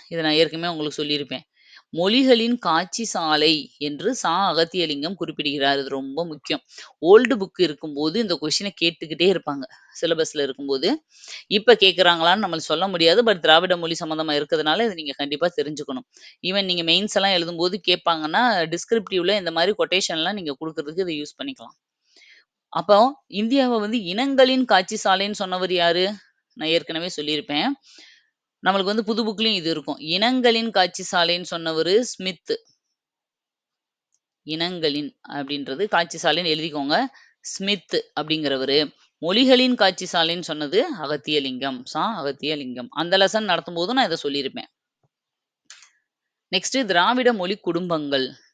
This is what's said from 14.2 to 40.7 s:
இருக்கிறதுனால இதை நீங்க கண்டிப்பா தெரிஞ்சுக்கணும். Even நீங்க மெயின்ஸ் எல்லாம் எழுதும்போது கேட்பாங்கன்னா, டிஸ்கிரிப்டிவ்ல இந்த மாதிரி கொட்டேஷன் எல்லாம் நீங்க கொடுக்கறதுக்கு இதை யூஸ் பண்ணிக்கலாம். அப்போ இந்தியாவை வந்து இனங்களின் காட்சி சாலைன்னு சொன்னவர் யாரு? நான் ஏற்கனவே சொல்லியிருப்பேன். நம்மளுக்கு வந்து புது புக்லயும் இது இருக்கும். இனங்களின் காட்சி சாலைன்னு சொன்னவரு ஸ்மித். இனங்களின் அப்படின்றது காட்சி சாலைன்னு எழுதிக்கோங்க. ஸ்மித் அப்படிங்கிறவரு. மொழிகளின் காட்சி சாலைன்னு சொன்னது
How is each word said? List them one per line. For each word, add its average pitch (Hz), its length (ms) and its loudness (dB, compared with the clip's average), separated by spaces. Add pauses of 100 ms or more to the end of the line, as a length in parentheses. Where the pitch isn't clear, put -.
இருக்கிறதுனால 151 420 0
இதை 214 200 0
நீங்க 151 220 -10
கண்டிப்பா 147 400 -2
தெரிஞ்சுக்கணும். 139 500 -6 (360)
Even 196 220 -2
நீங்க 175 180 -2
மெயின்ஸ் 180 380 0
எல்லாம் 196 140 2
எழுதும்போது 175 400 -2 (120)
கேட்பாங்கன்னா, 170 560 0 (260)
டிஸ்கிரிப்டிவ்ல 180 720 -2
இந்த 175 120 -4
மாதிரி 170 280 2
கொட்டேஷன் 175 400 0
எல்லாம் 175 160 -2
நீங்க 160 260 -6
கொடுக்கறதுக்கு 160 400 -8
இதை 165 220 -4
யூஸ் 147 140 -14
பண்ணிக்கலாம். 131 400 -14 (920)
அப்போ 208 580 4
இந்தியாவை 240 520 0
வந்து 214 240 -2
இனங்களின் 262 640 4
காட்சி 202 400 2
சாலைன்னு 196 380 0
சொன்னவர் 185 300 -2
யாரு? 175 320 2 (520)
நான் 156 120 -4
ஏற்கனவே 165 480 -2
சொல்லியிருப்பேன். 151 500 -2 (960)
நம்மளுக்கு 190 300 2
வந்து 220 120 -2
புது 220 200 -2
புக்லயும் 214 300 0
இது 165 160 -2
இருக்கும். 151 260 -4
இனங்களின் 226 720 0
காட்சி 180 340 0
சாலைன்னு 175 460 0
சொன்னவரு 165 500 0
ஸ்மித். 185 520 -8 (1900)
இனங்களின் 156 680 -4 (120)
அப்படின்றது 143 600 -6
காட்சி 170 300 -2
சாலைன்னு 165 340 0
எழுதிக்கோங்க. 151 440 -2 (440)
ஸ்மித் 196 560 -6 (240)
அப்படிங்கிறவரு. 143 580 0 (400)
மொழிகளின் 254 560 4
காட்சி 185 380 0
சாலைன்னு 170 280 0
சொன்னது 165 580 -2